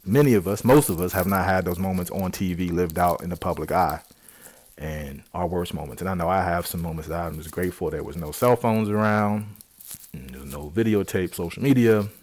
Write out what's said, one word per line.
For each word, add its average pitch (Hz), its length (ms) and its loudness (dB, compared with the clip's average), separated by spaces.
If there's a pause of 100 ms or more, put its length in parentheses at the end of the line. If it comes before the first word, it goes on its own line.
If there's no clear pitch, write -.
many 131 300 4
of 95 160 4
us, 101 160 -2
most 139 240 8
of 87 100 -2
us 90 140 -2
have 92 140 2
not 95 180 2
had 95 220 2
those 90 120 -2
moments 92 320 -2
on 92 220 -2
T 90 220 -2
V 87 160 -2
lived 85 280 0
out 87 240 2
in 87 60 -8
the 90 80 -6
public - 340 -4
eye. - 300 0 (760)
And 76 460 -10 (100)
our 90 140 -4
worst 87 260 -4
moments. 73 300 -10
And 92 60 -2
I 95 60 -2
know 85 140 -2
I 92 140 2
have 87 240 0
some 85 160 -6
moments 80 260 -6
that 85 160 -4
I'm 80 120 -8
just 78 160 -12
grateful 90 380 -4
there - 120 -6
was - 140 -10
no - 160 -8
cell 123 240 4
phones 110 320 0
around, 107 580 2 (680)
and 65 180 -14
there 65 100 -14
was 67 100 -12
no 73 180 -10
videotape, 98 640 0
social 87 300 -6
media 113 460 4 (140)